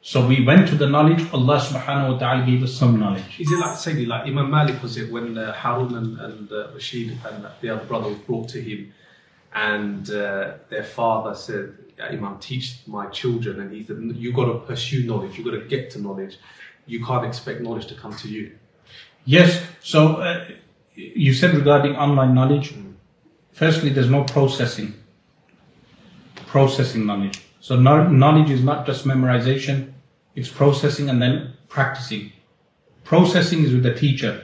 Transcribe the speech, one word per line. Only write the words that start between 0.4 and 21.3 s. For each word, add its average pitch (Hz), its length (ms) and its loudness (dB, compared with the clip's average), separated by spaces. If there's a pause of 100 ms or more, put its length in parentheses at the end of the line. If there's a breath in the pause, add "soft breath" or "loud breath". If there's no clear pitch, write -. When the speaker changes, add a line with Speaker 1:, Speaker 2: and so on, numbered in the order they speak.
Speaker 1:
went 170 240 8
to - 60 0
the 143 120 2
knowledge, 156 360 4 (100)
Allah 139 280 2
subhanahu 135 520 -2
wa 123 60 -2
ta'ala 127 280 0
gave 127 160 2
us 127 120 -4
some 120 240 4
knowledge. 98 400 -4
Speaker 2:
Is 156 140 -2
it 175 60 0
like, - 180 -4
say, 160 160 -6 (140)
like 117 200 -6
Imam 139 240 -2
Malik, 143 320 0
was 113 140 -8
it, 113 160 -8
when, 117 240 -8
uh, 110 160 -8
Harun 123 420 -4
and, 113 260 -8
and, 107 320 -14
uh, 107 200 -8
Rashid 113 540 -10
and 104 200 -14 (140)
the 117 100 -10
other 107 140 -8
brother 107 240 -6
was 104 100 -8 (100)
brought 113 220 -6
to - 120 -12
him, 104 300 -14 (640 soft breath)
and, 104 560 -6
uh, 98 440 -6 (160)
their 107 140 -8
father 107 500 -2
said, 104 400 -10 (240)
"Yeah, - 180 -10
Imam, 98 220 -10
teach - 280 -10 (200)
my 104 200 -10 (120)
children," 113 420 -4
and 98 120 -12
he 107 120 -14
said, 110 140 -12 (260)
"You 120 80 -6
gotta 120 260 0 (120)
pursue 123 340 -4
knowledge, 101 340 -6
you 113 60 -14
gotta 113 200 -8 (100)
get - 180 -8
to 107 80 -14
knowledge. 95 380 -10 (480 loud breath)
You 117 180 -8
can't 123 220 -4
expect 117 340 -10
knowledge 113 280 -8
to - 140 -18
come 107 200 -14
to 110 60 -12
you." 107 240 -12 (720 loud breath)
Speaker 1:
Yes, 170 380 6 (180)
so, 156 360 4
uh, 175 280 -6 (500)
you - 380 0